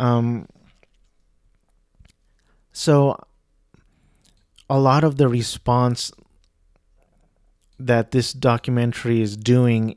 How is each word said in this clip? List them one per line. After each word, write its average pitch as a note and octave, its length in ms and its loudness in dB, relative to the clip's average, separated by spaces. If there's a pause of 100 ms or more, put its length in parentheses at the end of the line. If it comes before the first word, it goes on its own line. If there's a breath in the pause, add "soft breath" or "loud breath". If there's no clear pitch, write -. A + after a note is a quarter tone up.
um, A#2+ 480 -2 (2250)
so C#3+ 440 0 (1500)
a C3+ 120 0
lot C3+ 240 2
of D3 120 0
the C3+ 120 4
response B2 800 -2 (1700)
that A#2+ 320 -2
this B2 220 -2
documentary A#2+ 920 -2
is G#2 140 -4
doing A#2 600 2